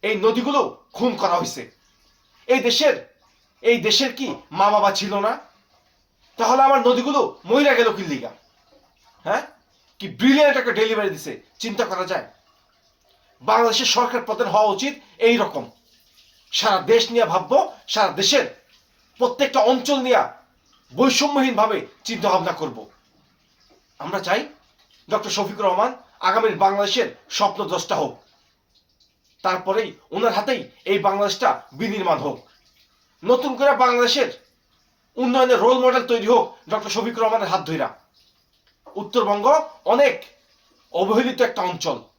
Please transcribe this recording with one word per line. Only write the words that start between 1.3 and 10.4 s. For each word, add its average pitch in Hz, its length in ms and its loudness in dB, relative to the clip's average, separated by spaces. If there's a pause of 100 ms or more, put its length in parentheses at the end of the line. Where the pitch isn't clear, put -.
হয়েছে। 135 360 -8 (760)
এই 262 120 2
দেশের, - 560 0 (460)
এই 240 160 2
দেশের 240 360 -2
কি 254 220 -8 (160)
মা 190 180 2
বাবা 208 220 2
ছিল 202 280 -4
না? 220 180 -2 (1000)
তাহলে 262 240 2
আমার 269 260 4
নদীগুলো 247 580 0
মইরা 269 280 4
গেল 233 220 2
কি 190 60 -8
লিগা? 143 280 -8 (920)
হ্যাঁ, 208 180 -2 (580)
কি 196 80 -12
ব্রিলিয়ান্ট 269 500 4